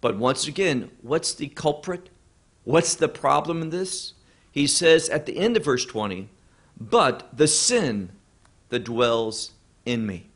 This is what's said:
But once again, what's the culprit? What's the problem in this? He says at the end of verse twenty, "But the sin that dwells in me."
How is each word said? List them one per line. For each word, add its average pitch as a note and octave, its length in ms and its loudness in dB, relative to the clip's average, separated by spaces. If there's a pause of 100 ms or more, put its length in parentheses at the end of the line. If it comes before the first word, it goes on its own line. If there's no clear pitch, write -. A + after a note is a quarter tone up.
But A2+ 160 0
once B2+ 320 0
again, D3+ 420 -2 (100)
what's D3+ 320 -4
the D3 160 -8
culprit? D#3+ 600 -4 (540)
What's E3 320 2
the D#3 120 2
problem D3+ 540 0
in D#3+ 80 -6
this? F#3 440 -8 (360)
He C#3+ 160 0
says D#3+ 420 6
at D3 180 -2
the B2 120 -8
end A3+ 180 2
of A3 80 0
verse B2+ 200 0
twenty, G2+ 440 -6 (500)
"But C3 580 0
the D3+ 100 6
sin C#3 640 0 (600)
that A#2+ 140 -4
dwells A#2 680 0 (340)
in A#2 200 -2
me." F#2 300 -8